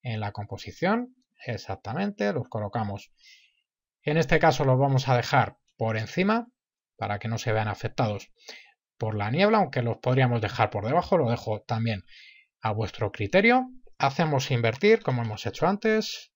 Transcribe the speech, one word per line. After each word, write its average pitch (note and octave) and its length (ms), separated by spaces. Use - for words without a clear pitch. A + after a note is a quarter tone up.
en A2+ 180
la G#2 120
composición. G#3 840
Exactamente, F3 880
los C3+ 160
colocamos G#2 640
en D3+ 140
este D#3+ 220
caso D#3 260
los C3 120
vamos C3+ 320
a B2+ 80
dejar A2+ 400
por A2+ 200
encima G3+ 500
para G#2 240
que - 80
no A2+ 120
se A#2+ 120
vean A2 160
afectados G#2 640
por A2 180
la G#2 160
niebla, G#3 260
aunque C#3 240
los A#2 160
podríamos B2+ 440
dejar G#2 280
por G#2 160
debajo, E3+ 320
lo C3 120
dejo A2 340
también A2+ 420
a A2 100
vuestro G#2+ 400
criterio. A#3 560
Hacemos C#3+ 540
invertir C3 500
como B2 220
hemos G#2+ 220
hecho - 220
antes. G#3+ 680